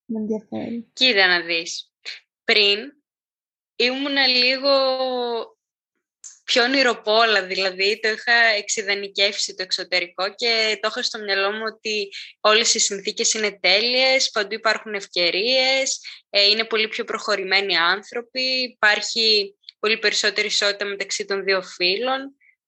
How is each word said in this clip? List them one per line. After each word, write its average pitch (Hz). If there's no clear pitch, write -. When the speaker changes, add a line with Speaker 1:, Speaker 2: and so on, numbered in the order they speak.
Speaker 1:
Με 220
ενδιαφέρει. 220
Speaker 2:
Κοίτα 214
να 180
δεις. 170
Πριν 208
ήμουνα 269
λίγο 254
πιο -
ονειροπόλα, 233
δηλαδή, 190
το 220
είχα 220
εξειδανικεύσει 202
το -
εξωτερικό 185
και 220
το 214
είχα 247
στο 233
μυαλό 196
μου 220
ότι 214
όλες 220
οι 226
συνθήκες 214
είναι 208
τέλειες, 247
παντού 202
υπάρχουν 214
ευκαιρίες, 240
ε, 202
είναι 220
πολύ 220
πιο 214
προχωρημένοι 196
άνθρωποι, 202
υπάρχει 220
πολύ 214
περισσότερη 208
ισότητα 202
μεταξύ 196
των 196
δύο 190
φύλων. 247